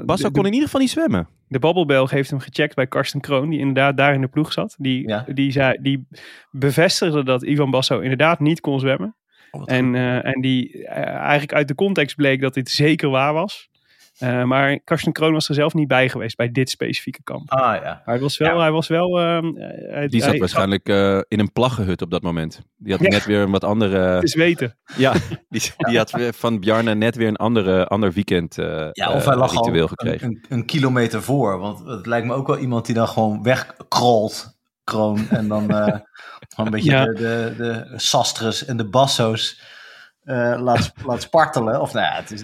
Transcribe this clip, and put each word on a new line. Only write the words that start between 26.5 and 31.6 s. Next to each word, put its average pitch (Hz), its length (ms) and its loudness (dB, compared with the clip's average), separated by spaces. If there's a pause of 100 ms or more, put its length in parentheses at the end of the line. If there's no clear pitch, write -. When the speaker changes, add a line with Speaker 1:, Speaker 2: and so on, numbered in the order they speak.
Speaker 1:
Bjarne 110 340 2
net 113 220 2
weer 113 120 2
een 107 80 -2
andere, 95 500 2
ander 101 260 2
weekend, 87 460 -2
eh, 80 340 -4
Speaker 3:
Ja, 95 200 -2
of 143 120 0
hij 139 80 4
Speaker 1:
eh, 123 80 2
Speaker 3:
lag 127 160 2
al 117 80 2
Speaker 1:
ritueel 87 180 2
Speaker 3:
een, 78 60 2
Speaker 1:
gekregen. - 400 -6
Speaker 3:
een, 110 200 -8
een 117 180 -4
kilometer 127 560 0
voor. 117 360 0
Want 98 280 -8